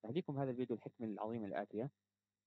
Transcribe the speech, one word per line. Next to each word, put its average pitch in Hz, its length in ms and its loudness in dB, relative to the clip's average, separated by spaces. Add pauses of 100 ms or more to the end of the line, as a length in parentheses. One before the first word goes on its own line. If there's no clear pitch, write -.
أهديكم 139 340 0
هذا 135 120 2
الفيديو 120 240 2
الحكمة - 320 -4
العظيمة 107 400 0
الآتية: 104 440 0 (560)